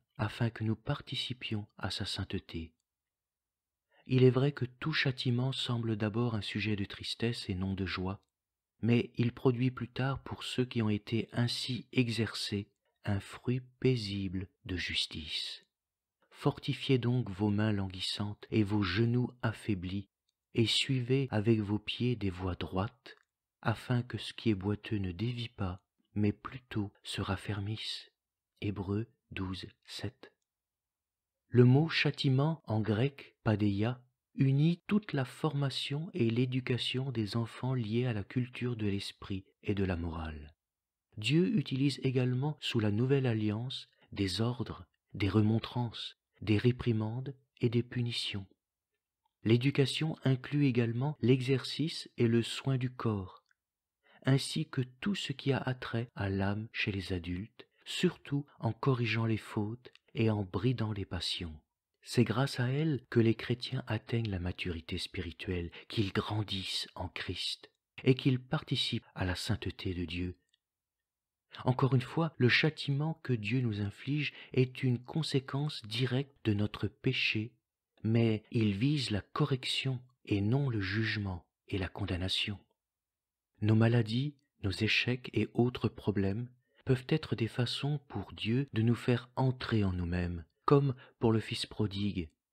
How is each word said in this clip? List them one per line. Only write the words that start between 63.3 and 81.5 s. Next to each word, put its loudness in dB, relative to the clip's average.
chrétiens -4
atteignent -2
la -2
maturité -4
spirituelle, -6
qu'ils 0
grandissent -4
en -8
Christ -8
et 4
qu'ils 2
participent -4
à -2
la 0
sainteté -4
de -4
Dieu. -6
Encore 4
une 6
fois, -2
le 6
châtiment 2
que 0
Dieu 0
nous -2
inflige -4
est 2
une 2
conséquence -2
directe -2
de 4
notre -2
péché, -2
mais 4
il 4
vise 0
la 0
correction -2
et 0
non 2
le 0
jugement -2